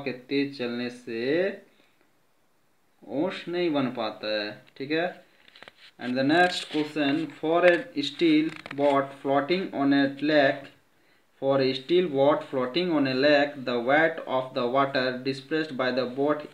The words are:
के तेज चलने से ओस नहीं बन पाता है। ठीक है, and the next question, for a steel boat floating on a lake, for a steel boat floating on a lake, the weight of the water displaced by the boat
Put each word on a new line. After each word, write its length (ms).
के 80
तेज 280
चलने 320
से 300
ओस 400
नहीं 240
बन 140
पाता 340
है। 180
ठीक 140
है, 160
and 180
the 120
next 420
question, 500
for 240
a 440
steel 420
boat 420
floating 500
on 280
a 40
lake, 480
for 180
a 140
steel 340
boat 320
floating 500
on 60
a 80
lake, 440
the 100
weight 320
of 160
the 120
water 280
displaced 520
by 80
the 160
boat 320